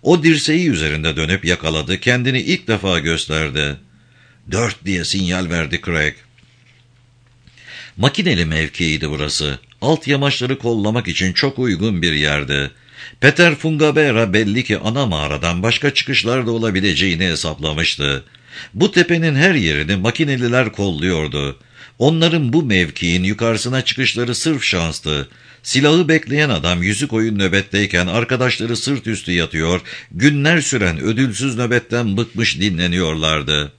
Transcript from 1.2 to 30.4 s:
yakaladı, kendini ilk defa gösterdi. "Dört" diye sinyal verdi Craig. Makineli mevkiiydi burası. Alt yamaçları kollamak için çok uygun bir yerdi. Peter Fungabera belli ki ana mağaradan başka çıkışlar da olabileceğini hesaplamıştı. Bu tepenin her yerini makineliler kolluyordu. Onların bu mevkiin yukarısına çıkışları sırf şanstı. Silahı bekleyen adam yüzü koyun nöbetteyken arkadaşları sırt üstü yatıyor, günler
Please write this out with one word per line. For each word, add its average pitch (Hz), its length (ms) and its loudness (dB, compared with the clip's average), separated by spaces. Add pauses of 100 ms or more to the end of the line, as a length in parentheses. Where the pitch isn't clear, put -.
yakaladı, 80 540 -2
kendini 123 420 0
ilk 170 260 -2
defa 95 320 0
gösterdi. 76 760 -2 (720)
"Dört" 107 340 -2
diye 90 200 -2
sinyal 90 440 -2
verdi 82 360 -4
Craig. 76 280 0 (1800)
Makineli 139 480 2
mevkiiydi 78 640 -2
burası. 73 500 -4 (220)
Alt 156 260 0
yamaçları 135 500 0
kollamak 113 500 0
için 92 260 -2
çok 135 260 -2
uygun 101 420 0
bir 82 120 2
yerdi. 71 580 0 (480)
Peter 151 360 4
Fungabera 143 760 2
belli 110 300 2
ki 104 140 -2
ana 120 280 -2
mağaradan 78 580 -2
başka 120 300 0
çıkışlar 120 540 -2
da 117 40 -2
olabileceğini 95 720 0
hesaplamıştı. 78 1000 -2 (500)
Bu 175 180 2
tepenin 170 440 2
her 175 180 4
yerini 80 420 0
makineliler 120 760 0
kolluyordu. 78 880 -2 (400)
Onların 160 540 2
bu 165 100 4
mevkiin 90 600 0
yukarısına 113 580 -2
çıkışları 120 540 -2
sırf 151 280 -2
şanstı. 80 680 -2 (340)
Silahı 151 440 4
bekleyen 151 420 2
adam 87 340 0
yüzü 107 240 0
koyun 110 320 0
nöbetteyken 98 680 0
arkadaşları 117 680 -2
sırt 131 300 -4
üstü 104 240 -4
yatıyor, 82 500 0 (300)
günler 147 500 2